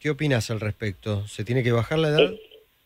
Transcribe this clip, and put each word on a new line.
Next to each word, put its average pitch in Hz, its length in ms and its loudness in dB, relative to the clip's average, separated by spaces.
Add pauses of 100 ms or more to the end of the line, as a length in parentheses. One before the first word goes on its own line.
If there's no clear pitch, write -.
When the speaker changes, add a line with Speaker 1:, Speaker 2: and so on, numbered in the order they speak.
Speaker 1:
¿Qué 151 100 -2
opinás 139 400 0
al 110 80 -2
respecto? 104 680 -4
¿Se - 160 -8
tiene 123 180 0
que 120 80 2
bajar 117 300 2
la 156 80 2
edad? 151 160 4
Speaker 2:
Eh, - 160 -2 (460)